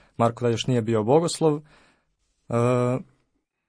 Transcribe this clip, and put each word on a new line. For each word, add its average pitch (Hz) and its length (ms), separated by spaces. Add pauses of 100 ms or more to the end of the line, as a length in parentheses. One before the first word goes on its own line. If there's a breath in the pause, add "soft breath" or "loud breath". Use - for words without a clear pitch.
(180 soft breath)
Marko 117 240
tad 120 100
još 110 160
nije 123 140
bio 110 220
bogoslov, 156 540
e, 151 40 (2000 soft breath)